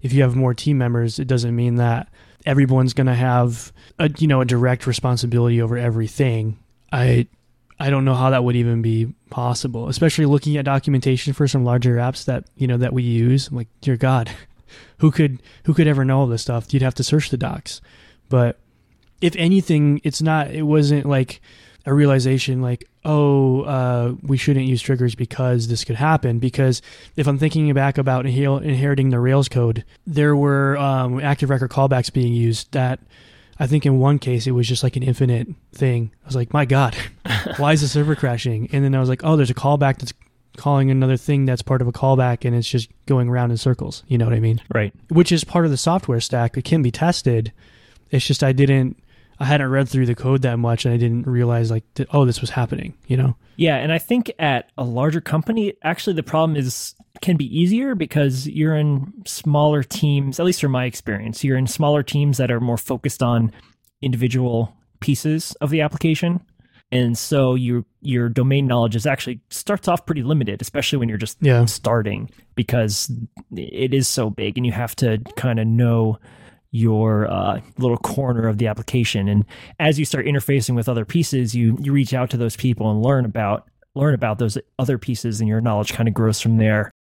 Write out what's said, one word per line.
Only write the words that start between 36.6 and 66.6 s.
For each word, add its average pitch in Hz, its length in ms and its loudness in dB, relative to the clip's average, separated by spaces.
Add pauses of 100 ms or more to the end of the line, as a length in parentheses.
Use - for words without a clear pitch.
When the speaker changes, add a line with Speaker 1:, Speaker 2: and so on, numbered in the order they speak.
Speaker 1:
God, 131 280 2 (320)
<laughs> - 320 -4
why 143 160 2
is 151 80 2
the 147 60 0
server 147 280 0
crashing?" 120 580 -2
And 139 100 2
then 135 120 2
I 131 40 2
was 127 80 2
like, 127 160 -2
"Oh, 156 140 4
there's 131 140 2
a - 20 0
callback 139 460 0
that's 127 140 -12 (440)
calling 135 340 2
another 131 260 2
thing 139 280 0
that's 127 160 0
part 131 200 0
of 120 60 0
a 120 60 -2
callback, 127 520 2
and 120 100 0
it's 117 120 0
just 117 220 -2 (160)
going 123 240 2
around 123 220 0
in 117 60 0
circles." - 500 -2
You 127 100 0
know 117 80 2
what 117 80 0
I 113 80 2
mean? 113 180 2 (140)
Speaker 2:
Right. 107 180 -2 (180)
Speaker 1:
Which 170 220 4
is 165 140 0
part 175 200 0
of 151 60 2
the 131 60 0
software 160 420 0
stack. 117 380 -2
It 127 80 -6
can 165 160 2
be 120 100 2
tested. 120 600 0 (580)
It's 135 140 0
just - 180 0
I 135 80 2
didn't, 135 460 2 (420)
I 139 60 -4
hadn't 139 240 2
read 135 180 2
through 131 200 2
the 120 80 0
code 131 260 0
that 120 180 0
much, 117 240 0
and 120 100 2
I 120 40 2
didn't 117 280 0
realize, 120 460 0
like, 113 220 -4
th-, 135 180 -6
"Oh, 143 140 4
this 120 160 0
was 120 80 -6
happening," - 440 -6 (140)
you 127 80 0
know? 131 220 0 (180)
Speaker 2:
Yeah, 160 220 2
and 151 160 -2
I 165 60 0
think 240 380 -2
at 139 400 -2
a 135 60 -4
larger 135 380 0
company, 202 600 -2
actually 170 360 -4
the 156 60 -4
problem 160 340 0
is, - 360 -6 (280)
can 180 160 0
be 143 80 -2 (120)
easier 226 380 2
because 143 540 -2
you're 156 260 0
in 147 380 -2 (120)
smaller 147 560 0
teams, 139 600 -2
at 175 40 0
least 180 140 0
from 139 140 0
my 127 100 -2
experience, 113 580 -8
you're 135 160 0
in 131 100 0
smaller 147 360 0
teams 143 340 0
that 123 140 0
are 117 80 0
more 120 180 -2
focused - 460 -4
on 117 300 0 (480)
individual 123 720 -2 (240)
pieces 151 600 -2
of 147 80 -2
the 165 120 0
application. 175 600 -2 (500)